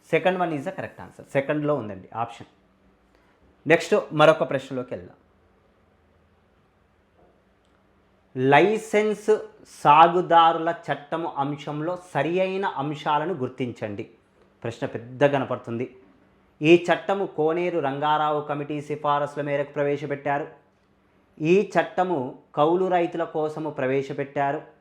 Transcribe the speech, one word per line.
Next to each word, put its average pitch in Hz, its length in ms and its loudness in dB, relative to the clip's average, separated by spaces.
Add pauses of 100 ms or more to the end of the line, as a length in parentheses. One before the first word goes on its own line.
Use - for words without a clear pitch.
(120)
second 185 320 2
one 165 140 -2
is 131 120 -8
the 190 100 -12
correct 113 260 -12
answer. - 200 -20 (100)
సెకండ్లో 147 460 0
ఉందండి 98 280 -14 (140)
ఆప్షన్. - 280 -14 (1120)
నెక్స్ట్ 165 280 2 (260)
మరొక 156 300 6
ప్రశ్నలోకి 131 460 -6
వెళ్దాం. 90 200 -16 (3250)
లైసెన్స్ 202 960 2 (480)
సాగుదారుల 165 920 6 (160)
చట్టము 156 440 -6 (140)
అంశంలో 147 500 -6 (180)
సరి 151 220 2 (100)
అయిన 190 220 -2 (160)
అంశాలను 151 600 -2
గుర్తించండి. 113 640 -6 (580)
ప్రశ్న 117 200 -8 (100)
పెద్ద 123 400 -2
కనపడుతుంది. 123 540 -4 (760)
ఈ 156 120 8 (120)
చట్టము 190 400 0 (120)
కోనేరు 170 500 -2
రంగారావు 151 520 0 (100)
కమిటీ 147 280 -6 (100)
సిఫారసుల 147 600 -2
మేరకు 143 300 -4
ప్రవేశపెట్టారు. 143 680 -4 (920)
ఈ 160 180 2 (180)
చట్టము 175 460 0 (400)
కౌలు 175 340 2
రైతుల 170 320 -2 (100)
కోసము 156 440 -4
ప్రవేశపెట్టారు. 139 840 -2 (200)